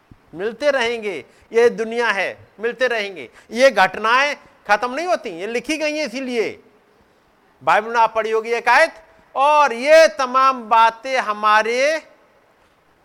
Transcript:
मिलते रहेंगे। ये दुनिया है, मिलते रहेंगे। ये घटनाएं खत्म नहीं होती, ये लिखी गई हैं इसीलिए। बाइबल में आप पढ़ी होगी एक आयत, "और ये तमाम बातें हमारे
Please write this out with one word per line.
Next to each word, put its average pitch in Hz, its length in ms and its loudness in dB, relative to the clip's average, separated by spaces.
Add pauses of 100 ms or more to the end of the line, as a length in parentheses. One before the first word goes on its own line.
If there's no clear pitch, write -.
(340)
मिलते 226 360 -4
रहेंगे। 226 540 -4 (280)
ये 233 180 4
दुनिया 226 400 -4
है, 180 380 -6 (120)
मिलते 233 260 -4
रहेंगे। 202 440 -6 (200)
ये 254 200 4
घटनाएं 220 640 0 (320)
खत्म 277 260 0
नहीं 320 120 -6
होती, 302 240 -4
ये 170 160 -10
लिखी 240 300 -6
गई 302 200 -4
हैं 302 100 -4
इसीलिए। 226 580 -6 (1000)
बाइबल 202 260 2
में 233 100 0
आप 226 140 0
पढ़ी 220 160 -4
होगी 220 200 -4
एक 233 180 -4
आयत, 285 260 4 (420)
"और 285 360 2
ये 302 360 6
तमाम 262 600 0
बातें 226 500 2
हमारे 220 920 0 (960)